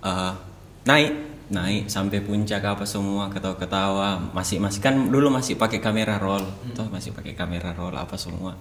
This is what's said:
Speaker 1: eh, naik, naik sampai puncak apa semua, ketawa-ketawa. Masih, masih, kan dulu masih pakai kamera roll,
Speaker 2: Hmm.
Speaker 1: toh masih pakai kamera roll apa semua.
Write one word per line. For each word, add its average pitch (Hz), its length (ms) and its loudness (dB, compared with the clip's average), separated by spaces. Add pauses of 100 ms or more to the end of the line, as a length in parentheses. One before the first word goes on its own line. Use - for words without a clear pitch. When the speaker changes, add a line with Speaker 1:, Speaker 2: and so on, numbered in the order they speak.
Speaker 1:
eh, 92 300 -2 (520)
naik, 151 280 6 (380)
naik 101 360 0
sampai 101 340 0
puncak 104 420 0
apa 101 220 0
semua, 101 440 0
ketawa-ketawa. 95 1000 0
Masih, 92 280 -2
masih, 101 200 0
kan 135 160 4 (160)
dulu 139 200 6
masih 131 260 0
pakai 110 220 2
kamera 107 400 2
roll, 95 240 2
Speaker 2:
Hmm. 98 320 -8
Speaker 1:
toh 110 120 -4
masih 98 240 -6
pakai - 240 -10
kamera 87 380 -4
roll 87 220 -6
apa - 200 -6
semua. 90 460 -6